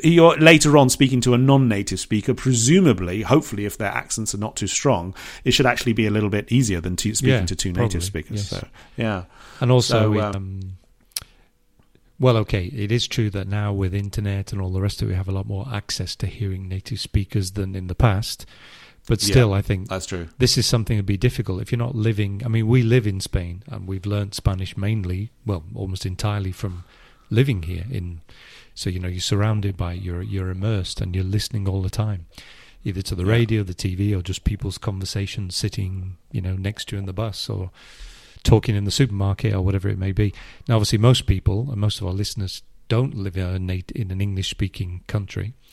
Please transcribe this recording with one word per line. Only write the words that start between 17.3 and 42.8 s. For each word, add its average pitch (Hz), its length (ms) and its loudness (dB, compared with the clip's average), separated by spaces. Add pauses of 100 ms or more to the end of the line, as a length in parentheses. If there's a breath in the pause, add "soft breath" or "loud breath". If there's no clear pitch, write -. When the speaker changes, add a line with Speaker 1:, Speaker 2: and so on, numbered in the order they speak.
Speaker 2:
than 98 240 -4
in 92 100 -8
the 90 80 -4
past. 107 500 2 (640 soft breath)
But 110 160 0
Speaker 1:
Yeah, 107 80 0
Speaker 2:
still, 107 240 6
I 98 80 2
think 98 260 -2
Speaker 1:
that's 95 180 -6
true. 87 200 -8 (120)
Speaker 2:
this 123 200 4
is 113 80 2
something 117 300 2
that'd 98 100 0
be 101 100 0
difficult 101 460 -2
if - 80 -8
you're 120 80 -2
not 120 160 -2
living. 104 500 0
I 120 40 -2
mean, 113 180 0
we 123 160 4
live 113 240 4
in 95 140 -2
Spain, 87 480 -4
and 98 180 -12
we've 95 180 -8
learned 101 300 -2
Spanish 95 420 -2
mainly, 101 540 -2 (160)
well, 92 160 -4 (120)
almost 95 300 -8
entirely 98 460 -4
from 90 320 -8 (480 soft breath)
living 110 320 2
here 85 280 -6
in, 87 320 -8 (520 soft breath)
so, - 160 -6
you 90 100 -4
know, 90 80 -4
you're 90 120 -6
surrounded 101 560 0
by, 87 160 -2
you're, 90 300 -6
you're 98 280 -4
immersed, 95 500 -2
and 92 140 -4
you're 92 100 0
listening 101 440 -2
all 95 140 0
the 92 80 -2
time, 104 360 -4 (580 soft breath)
either 95 180 -4
to - 120 -4
the 90 100 -2
Speaker 1:
Yeah. 104 80 4
Speaker 2:
radio, 113 300 2
the 92 120 -6
T 92 200 -4
V, 101 200 0
or 90 80 -2
just - 220 -6
people's 101 340 -2
conversations 98 800 -6
sitting, 95 600 -4 (140)
you 113 100 -4
know, 95 140 -2
next 95 340 -6
to 101 80 -8
you 98 40 -4
in 98 60 -6
the 95 60 -8
bus 104 360 -6
or 95 220 -6 (720 soft breath)
talking 110 320 6
in 101 80 -2
the 98 80 -2
supermarket 98 600 0
or 95 100 0
whatever 98 260 0
it 98 100 -2
may 95 140 -4
be. 101 200 0 (360 loud breath)
Now, 117 80 4
obviously, 104 220 2
most 120 280 6
people, 98 460 0
and 104 80 -4
most 104 200 0
of 101 60 -4
our 90 60 -2
listeners, 101 500 -6 (260)